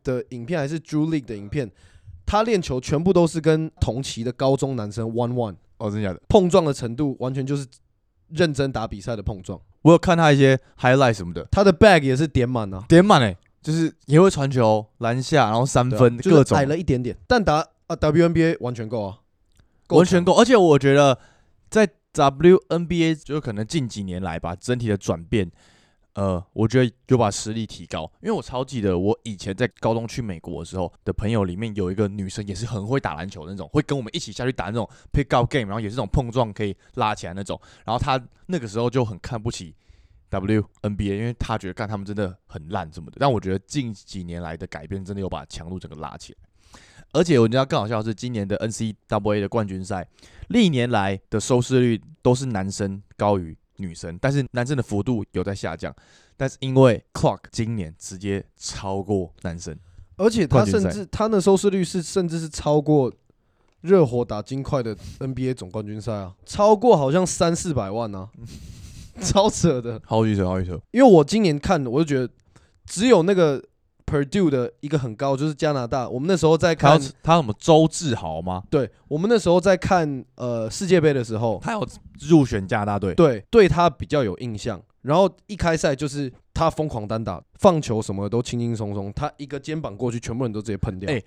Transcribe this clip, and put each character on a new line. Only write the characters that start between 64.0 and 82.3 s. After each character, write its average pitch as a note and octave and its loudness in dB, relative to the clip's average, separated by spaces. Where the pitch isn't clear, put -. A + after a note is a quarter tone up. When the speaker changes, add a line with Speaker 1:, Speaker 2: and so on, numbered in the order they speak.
Speaker 1:
火 A#2+ -2
打 G#2+ -6
金 C3+ -8
块 C3+ -2
的 A2 -6
N C3 -8
B B2+ -4
A B2+ -4
总 F#2+ -12
冠 G#2 -10
军 G#2+ -12
赛 A2+ -8
啊， G2 -10
超 G#3+ 4
过 G#3 6
好 C#3 0
像 F3+ 2
三 E3+ 0
四 E3+ -4
百 G#2 -4
万 A2 -6
啊， F#2+ -12
<laughs> - -20
超 G3+ 2
扯 C#3 0
的。 A2+ -10
Speaker 2:
好 A2+ 2
几 G#2+ 2
扯， F#2+ 0
好 F#2 -2
几 F#2 -4
扯。 F2 -10
Speaker 1:
因 B3+ 6
为 B3+ 10
我 E3 8
今 G#3 0
年 D#3 0
看， D#3+ -2
我 A#2+ -2
就 E3 2
觉 C#3 -2
得 A#2+ -10
只 G#3 -2
有 F#3+ 8
那 G3+ 2
个 D#3 2
Purdue D#3 0
的 B2 -2
一 D3 -10
个 D3+ 0
很 B2 -6
高， C#3 -2
就 C#3 -4
是 D#3 -4
加 D3+ -2
拿 C3+ -4
大。 B2 -6
我 A#2+ -8
们 C#3 -6
那 F#3+ 2
时 D3 0
候 D#3+ 6
在 E3 2
看 D3 6
Speaker 2:
他 C#3 -4
有， C3+ -12
他 D#3+ 4
有 E3+ 2
什 C3 -8
么 G#2 -4
周 D#3+ 6
志 D#3 -4
豪 E2 -8
吗？ F#2 -6
Speaker 1:
对， C3 -2
我 D3 -6
们 F#3 -2
那 A#3 4
时 F#3 0
候 F3+ 4
在 F#3 4
看， D#3+ 0
呃， A#2+ -6
世 - -8
界 F3+ 4
杯 D3+ 4
的 C3+ 0
时 A2 -6
候， A2 -2
Speaker 2:
他 A#3 -4
有 G3+ -6
入 D#3 8